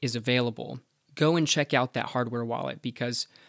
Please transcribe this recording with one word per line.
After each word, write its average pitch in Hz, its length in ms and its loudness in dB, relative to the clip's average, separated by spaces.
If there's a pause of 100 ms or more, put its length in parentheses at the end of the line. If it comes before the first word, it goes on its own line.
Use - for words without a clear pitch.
is 120 140 -2
available. 120 640 0 (340)
Go 156 220 4
and 160 120 4
check 147 260 0
out 127 200 2
that 117 140 -4
hardware 120 380 -2
wallet 120 360 -4
because 120 460 -4 (220)